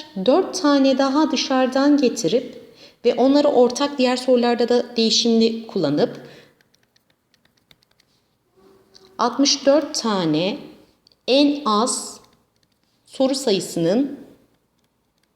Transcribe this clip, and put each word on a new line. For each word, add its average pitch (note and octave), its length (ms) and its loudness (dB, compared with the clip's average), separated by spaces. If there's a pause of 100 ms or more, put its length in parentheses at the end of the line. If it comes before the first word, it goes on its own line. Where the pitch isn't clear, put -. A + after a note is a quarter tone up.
(260)
dört D#4+ 360 0
tane C4+ 360 2
daha C#4 340 0
dışarıdan C4+ 680 0
getirip A#3 680 -2 (420)
ve B3 80 4
onları C#4 340 2
ortak C#4+ 500 0
diğer B3+ 200 0
sorularda A#3+ 520 0
da A#3+ 280 -2
değişimli A3+ 680 0
kullanıp E3 600 -4 (3000)
altmış A#3+ 480 -2
dört C#4+ 360 2
tane F3+ 560 -2 (680)
en C#4+ 380 2
az G#3+ 540 -2 (840)
soru C4 300 -2
sayısının G3 840 -2 (1160)